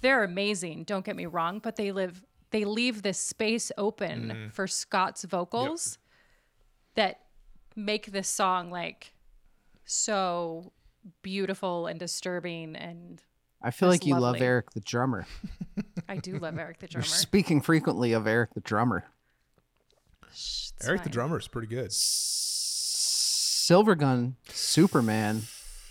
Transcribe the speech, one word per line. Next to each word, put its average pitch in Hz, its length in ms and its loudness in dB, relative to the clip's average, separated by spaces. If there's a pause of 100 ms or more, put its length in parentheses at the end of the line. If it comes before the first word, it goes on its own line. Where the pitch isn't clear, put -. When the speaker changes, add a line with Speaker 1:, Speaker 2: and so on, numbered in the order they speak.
Speaker 1:
they're 254 240 4
amazing, 180 600 -4
don't 190 200 -4
get 208 120 -6
me 175 100 -6
wrong, 170 320 -2
but 220 180 -8
they 202 160 -2
live, 185 320 -4 (260)
they 214 140 0
leave 214 380 -2
this 196 160 -2
space - 580 -2
open 175 520 -4
Speaker 2:
Mm-hmm. 110 220 -8
Speaker 1:
for 190 160 -4
Scott's - 580 -2
vocals 233 760 -4 (1000)
Speaker 2:
Yep. 214 100 2
Speaker 1:
that 196 140 -8 (540)
make 214 320 -4
this 196 220 -6
song, 185 420 0
like, 170 420 -10 (720)
so 175 880 -2 (500)
beautiful 185 640 -2
and 170 140 -6
disturbing, 170 720 -6
and 170 480 -14 (400)
Speaker 3:
I 120 80 0
feel 180 200 4
Speaker 1:
just 175 120 6
Speaker 3:
like - 60 -2
you 139 60 6
love 127 80 4
Speaker 1:
lovely. 123 240 4
Speaker 3:
Eric 123 260 2
the 110 80 -6
drummer. 120 440 0 (420)
Speaker 1:
<laughs> - 420 -10
I 196 80 -8
do 165 220 -8
love 165 200 -6
Eric 165 220 -10
the 190 60 -14
Speaker 3:
You're 139 160 -6
Speaker 1:
drummer. - 40 -4
Speaker 3:
speaking - 540 4
frequently 123 520 4
of 110 140 2
Eric 113 280 4
the 104 60 -6
drummer. 110 440 2 (1300)
Speaker 1:
Shh, - 400 -6
it's - 100 -8
Speaker 2:
Eric 180 160 0
the - 60 -10
Speaker 1:
fine. 117 40 -4
Speaker 2:
drummer 123 260 -2
is - 100 -10
pretty 110 200 -8
good. 120 180 -4
Speaker 3:
S-, - 100 -6
Silver - 2000 2
Gun, 127 420 2 (120)
Superman. 110 920 4 (480)